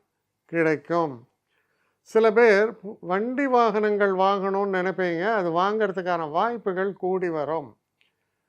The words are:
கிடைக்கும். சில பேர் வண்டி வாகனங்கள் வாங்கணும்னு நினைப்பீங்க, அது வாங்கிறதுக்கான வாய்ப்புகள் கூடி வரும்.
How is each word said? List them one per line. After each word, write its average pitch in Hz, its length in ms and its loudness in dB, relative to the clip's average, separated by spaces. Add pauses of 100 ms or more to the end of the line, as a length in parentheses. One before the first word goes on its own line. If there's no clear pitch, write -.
(460)
கிடைக்கும். 160 800 -2 (760)
சில 226 300 2
பேர் 220 420 6 (260)
வண்டி 233 480 -2
வாகனங்கள் 208 680 2
வாங்கணும்னு 196 600 0
நினைப்பீங்க, 180 600 -2
அது 180 180 -2
வாங்கிறதுக்கான 180 800 -2
வாய்ப்புகள் 190 640 -2
கூடி 185 360 -4
வரும். 147 480 -6 (720)